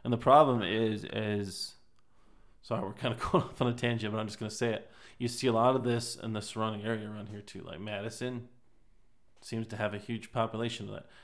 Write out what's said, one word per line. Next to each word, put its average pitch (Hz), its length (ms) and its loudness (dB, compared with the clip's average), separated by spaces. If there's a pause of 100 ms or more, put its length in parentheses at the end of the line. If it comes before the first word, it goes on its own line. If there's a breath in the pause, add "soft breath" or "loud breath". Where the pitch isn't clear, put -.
And 120 80 2
the 117 60 4
problem 131 440 8
is, 110 420 2
is, 104 680 -4 (880 soft breath)
sorry, 107 240 -4
we're 98 60 -6
kinda 120 240 -2
<laughs> - 160 -2
going 170 120 6
off - 160 -8
on 127 80 4
a 120 60 2
tangent, 113 400 0
but 110 60 -2
I'm 110 60 -2
just 101 120 -10
gonna 107 120 -6
say 120 240 0
it. - 160 -8 (280 loud breath)
You 123 80 -2
see 120 220 0
a 117 40 6
lot 117 220 6
of 127 80 2
this 120 340 0
in 113 160 -6
the 107 100 -4
surrounding 110 440 -4
area 107 240 -4
around 104 180 -10
here 104 140 -12
too, - 200 -14
like - 180 -12
Madison 113 680 -6 (920)
seems 113 280 -6
to 110 80 -10
have 104 180 -2
a 104 40 -6
huge 110 340 -8
population 113 560 -2
of 101 60 -10
that. - 120 -14 (180 loud breath)